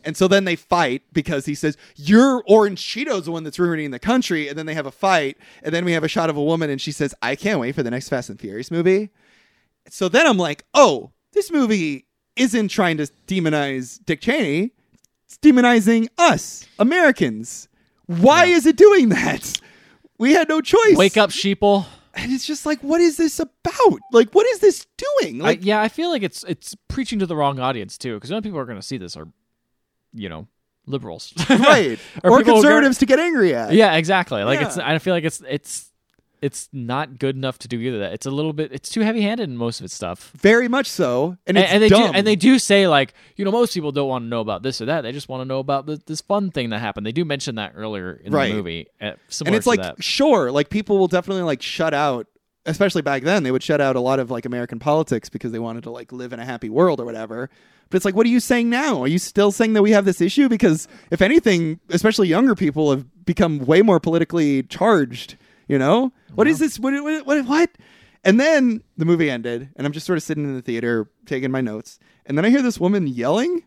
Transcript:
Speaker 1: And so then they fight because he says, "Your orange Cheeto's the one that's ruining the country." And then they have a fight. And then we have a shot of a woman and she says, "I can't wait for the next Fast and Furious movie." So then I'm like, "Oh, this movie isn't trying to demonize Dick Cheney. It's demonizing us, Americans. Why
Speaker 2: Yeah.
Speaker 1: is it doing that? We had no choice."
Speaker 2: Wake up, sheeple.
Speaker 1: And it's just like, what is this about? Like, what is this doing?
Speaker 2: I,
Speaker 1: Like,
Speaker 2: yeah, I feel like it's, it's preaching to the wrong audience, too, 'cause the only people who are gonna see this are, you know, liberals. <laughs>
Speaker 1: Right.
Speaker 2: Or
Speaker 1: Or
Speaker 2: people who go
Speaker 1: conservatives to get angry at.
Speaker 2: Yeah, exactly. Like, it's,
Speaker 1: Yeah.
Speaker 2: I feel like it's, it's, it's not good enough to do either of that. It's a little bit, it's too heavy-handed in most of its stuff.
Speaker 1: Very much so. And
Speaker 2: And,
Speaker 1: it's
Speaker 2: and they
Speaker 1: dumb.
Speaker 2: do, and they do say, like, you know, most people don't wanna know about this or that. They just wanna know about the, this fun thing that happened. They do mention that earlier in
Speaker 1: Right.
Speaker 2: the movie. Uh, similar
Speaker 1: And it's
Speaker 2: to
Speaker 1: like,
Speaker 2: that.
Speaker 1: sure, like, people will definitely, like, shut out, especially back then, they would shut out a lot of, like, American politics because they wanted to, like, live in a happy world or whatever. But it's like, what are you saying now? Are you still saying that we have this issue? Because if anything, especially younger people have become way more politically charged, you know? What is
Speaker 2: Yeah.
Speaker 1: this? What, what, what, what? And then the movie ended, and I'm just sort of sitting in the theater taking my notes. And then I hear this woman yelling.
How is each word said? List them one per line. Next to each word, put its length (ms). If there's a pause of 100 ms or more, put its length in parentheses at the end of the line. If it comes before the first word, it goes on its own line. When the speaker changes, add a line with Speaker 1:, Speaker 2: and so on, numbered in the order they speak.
Speaker 1:
And 100
so 140
then 160
they 100
fight 460 (100)
because 340
he 80
says, 220 (220)
"Your 500
orange 340
Cheeto's 440
the 60
one 120
that's 160
ruining 320
the 80
country." 480
And 100
then 80
they 80
have 120
a 60
fight. 460 (240)
And 140
then 80
we 80
have 140
a 20
shot 220
of 80
a 60
woman 260
and 120
she 120
says, 280
"I 140
can't 240
wait 160
for 80
the 80
next 180
Fast 200
and 100
Furious 320
movie." 380 (800)
So 180
then 180
I'm 120
like, 260 (100)
"Oh, 380 (220)
this 180
movie 540 (320)
isn't 320
trying 280
to 100 (200)
demonize 800
Dick 160
Cheney. 500 (540)
It's 120
demonizing 720 (100)
us, 480 (140)
Americans. 880 (400)
Why 380
Speaker 2:
Yeah. 100
Speaker 1:
is 100
it 120
doing 320
that? 500 (580)
We 160
had 160
no 120
choice." 340
Speaker 2:
Wake 220
up, 120
sheeple. 560 (280)
Speaker 1:
And 200
it's 120
just 200
like, 160
what 180
is 160
this 240
about? 600 (120)
Like, 240
what 120
is 120
this 260 (360)
doing? 200
Speaker 2:
I, 40
Speaker 1:
Like, 180
Speaker 2:
yeah, 180
I 60
feel 220
like 140
it's, 200
it's 320 (140)
preaching 300
to 60
the 120
wrong 200
audience, 400
too, 220
'cause 80
the 80
only 80
people 140
who 60
are 20
gonna 160
see 160
this 180
are, 140 (840)
you 140
know, 200 (380)
liberals. 560
<laughs> 80
Speaker 1:
Right. 500 (220)
Speaker 2:
Or 100
Speaker 1:
Or 80
Speaker 2:
people 180
who 60
go 40
Speaker 1:
conservatives 300
to 80
get 140
angry 360
at. 180
Speaker 2:
Yeah, 220
exactly. 480
Like, 180
it's, 140
Speaker 1:
Yeah. 160
Speaker 2:
I 80
feel 140
like 100
it's, 240
it's, 400 (540)
it's 320
not 460
good 160
enough 240
to 80
do 120
either 180
of 40
that. 120
It's 120
a 60
little 200
bit, 220
it's 160
too 120
heavy-handed 460
in 80
most 240
of 60
its 80
stuff. 420
Speaker 1:
Very 320
much 200
so. 580
And 100
Speaker 2:
And, 80
Speaker 1:
it's 100
Speaker 2:
and 100
they 60
Speaker 1:
dumb. 240
Speaker 2:
do, 40
and 80
they 100
do 220
say, 300
like, 260 (220)
you 100
know, 60
most 240
people 160
don't 180
wanna 160
know 140
about 240
this 180
or 40
that. 160
They 100
just 180
wanna 160
know 140
about 260
the, 220
this 120
fun 300
thing 220
that 80
happened. 260
They 60
do 140
mention 300
that 200
earlier 380 (100)
in 100
Speaker 1:
Right. 160
Speaker 2:
the 60
movie. 320 (120)
Uh, 120 (180)
similar 200
Speaker 1:
And 80
it's 80
Speaker 2:
to 40
Speaker 1:
like, 140
Speaker 2:
that. 200
Speaker 1:
sure, 480
like, 200
people 260
will 100
definitely, 360
like, 180
shut 320
out, 320 (400)
especially 380
back 180
then, 220
they 80
would 100
shut 180
out 160
a 40
lot 200
of, 120
like, 140
American 340
politics 500
because 220
they 80
wanted 240
to, 80
like, 200
live 220
in 60
a 60
happy 240
world 300
or 60
whatever. 460 (400)
But 60
it's 80
like, 100
what 100
are 60
you 80
saying 280
now? 360
Are 40
you 120
still 320
saying 220
that 100
we 80
have 140
this 160
issue? 280
Because 380 (240)
if 100
anything, 580 (100)
especially 400
younger 260
people 340
have 160 (200)
become 340
way 240
more 160
politically 640
charged, 760 (300)
you 100
know? 340 (240)
What 120
is 140
Speaker 2:
Yeah. 60
Speaker 1:
this? 120
What, 140 (100)
what, 220
what, 200
what? 240 (540)
And 160
then 440 (120)
the 80
movie 260
ended, 460
and 100
I'm 60
just 140
sort 120
of 60
sitting 220
in 100
the 60
theater 480 (160)
taking 260
my 80
notes. 400 (260)
And 120
then 80
I 40
hear 120
this 180
woman 280
yelling. 600